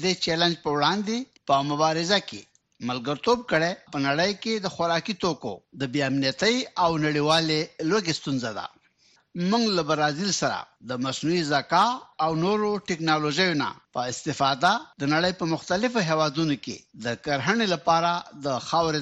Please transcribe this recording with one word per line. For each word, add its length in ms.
دې 100
چیلنج 400
په 120
وړاندې 420
په 80
مبارزه 500
کې 120
ملګرتوب 520
کړی، 200
په 140
نړۍ 260
کې 120
د 100
خوراکي 480
توکو 320
د 120
بې 180
امنیتۍ 480
او 60
نړیوالې 560
لوږې 300
ستونزه 380
ده. 80
موږ 120
له 140
برازیل 400
سره 180
د 20
مصنوعي 380
ذکا 320
او 80
نورو 260
ټکنالوژیو 640
نه 60
په 80
استفاده 640
د 40
نړۍ 260
په 140
مختلفو 560
هیوادونو 540
کې 140
د 40
کرهڼې 500
لپاره 380
د 20
خاورې 340